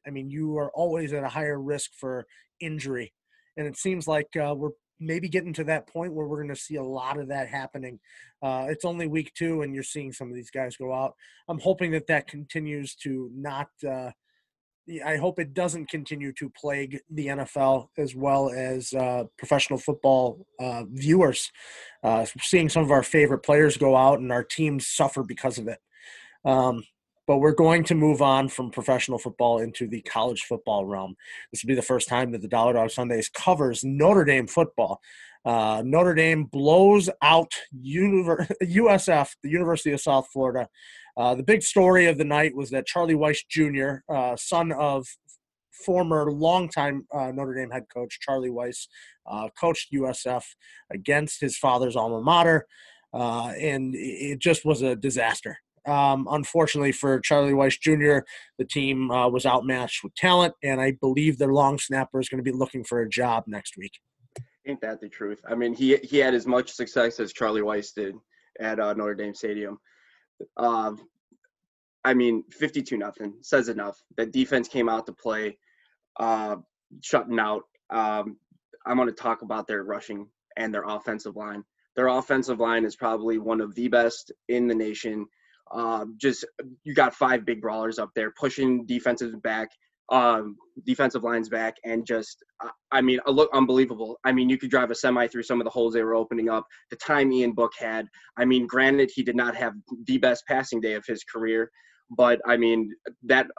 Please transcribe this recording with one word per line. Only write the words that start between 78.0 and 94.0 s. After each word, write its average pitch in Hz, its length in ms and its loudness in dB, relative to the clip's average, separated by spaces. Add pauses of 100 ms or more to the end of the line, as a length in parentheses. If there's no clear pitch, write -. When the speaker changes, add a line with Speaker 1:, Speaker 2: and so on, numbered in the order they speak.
Speaker 2:
I'm 123 120 0
gonna 123 140 2
talk 113 300 -4
about 110 240 -8
their 101 180 -4
rushing 104 440 -10 (300)
and 110 160 -4
their 101 100 -4
offensive 104 520 -8
line. 104 280 -12 (320)
Their 127 140 2
offensive 127 500 0
line 113 260 2
is 107 120 -4
probably 113 420 -2
one 110 220 -2
of 104 140 -8
the 120 120 -2
best 117 440 2 (180)
in 120 180 2
the 117 80 0
nation. 107 500 -6 (460)
Uh, 113 320 -4 (140)
just, 123 280 -2 (380)
you 147 120 -10
got 131 180 4
five 127 320 0
big 113 160 -4
brawlers 110 380 -6
up 104 160 -6
there 107 160 -2
pushing 127 560 0
defensive 120 560 -4
back, 110 260 -4 (420)
um, 113 440 2 (280)
defensive 214 400 0
lines 117 240 -2
back, 113 280 -4 (100)
and 113 220 -4
just, 113 360 -6 (160)
I, 113 100 -12 (220)
I 131 100 2
mean, 127 260 4
a 139 40 4
look 151 220 4
unbelievable. 123 720 2